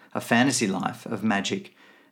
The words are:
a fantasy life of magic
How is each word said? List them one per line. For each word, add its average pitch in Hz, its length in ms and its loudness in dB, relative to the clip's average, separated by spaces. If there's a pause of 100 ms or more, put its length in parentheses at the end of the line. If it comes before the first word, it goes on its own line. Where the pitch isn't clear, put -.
(160)
a - 60 -4
fantasy 123 440 4
life - 400 -4
of 104 160 -6
magic 101 540 -2 (360)